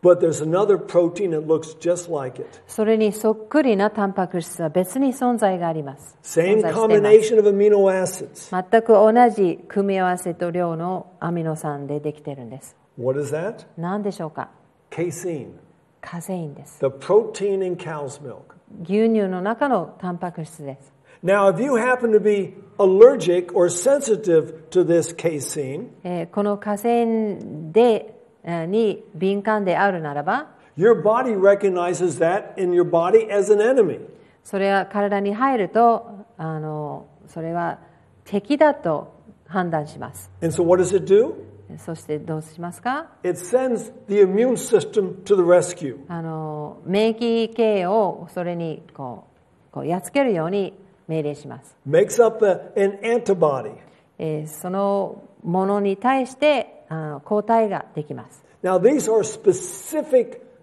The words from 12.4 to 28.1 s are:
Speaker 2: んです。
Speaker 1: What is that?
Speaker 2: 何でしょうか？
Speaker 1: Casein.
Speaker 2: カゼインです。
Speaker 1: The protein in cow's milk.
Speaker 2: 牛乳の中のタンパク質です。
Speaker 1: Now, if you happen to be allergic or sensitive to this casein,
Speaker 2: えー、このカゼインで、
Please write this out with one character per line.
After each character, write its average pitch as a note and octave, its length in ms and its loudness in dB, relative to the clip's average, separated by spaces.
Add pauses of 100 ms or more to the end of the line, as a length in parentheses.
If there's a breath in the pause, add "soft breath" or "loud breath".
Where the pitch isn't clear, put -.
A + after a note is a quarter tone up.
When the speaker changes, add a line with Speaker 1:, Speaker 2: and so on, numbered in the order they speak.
Speaker 2:
ん - 20 -16
で C3 140 -16
す。 - 120 -20 (240)
Speaker 1:
What C3 220 -4
is C#3 140 -6
that? F3 320 -8 (100)
Speaker 2:
何 F3+ 260 -6
で G3+ 80 -4
し - 120 -12
ょ D#3+ 60 -10
う - 20 -12
か？ - 180 -12 (420)
Speaker 1:
Casein. E3 600 -8 (500)
Speaker 2:
カ - 200 -14
ゼ F#3+ 140 -10
イ E3+ 120 -8
ン C#3 80 -12
で C#3+ 100 -20
す。 - 140 -20
Speaker 1:
The C#3 80 -2
protein F#3+ 760 0
in F3+ 140 -4
cow's D3 460 -12
milk. A#2 320 -18 (260)
Speaker 2:
牛 G3+ 260 0
乳 A3 220 2
の F3+ 140 -6
中 A3+ 260 -2
の F#3+ 300 -2
タ F3+ 140 -8
ン F3 40 -8
パ F3 160 -8
ク D#3+ 140 -10
質 - 160 -20
で C3+ 180 -12
す。 - 140 -20 (280 soft breath)
Speaker 1:
Now, G3 320 4
if E3+ 80 -2
you C#4 120 0
happen A#3+ 380 0
to G#3+ 80 6
be G3+ 340 0 (240)
allergic F#3+ 760 6
or F3+ 140 4
sensitive G3 1000 0
to F#3 120 2
this E3 320 2
casein, D3+ 760 -6 (160)
Speaker 2:
え F3+ 180 -6
ー、 E3+ 80 -12
こ G#3 120 -4
の G3+ 140 -2
カ G#3 220 -6
ゼ A#3 240 0
イ - 20 2
ン G#3 680 -6
で、 A3+ 460 2 (260)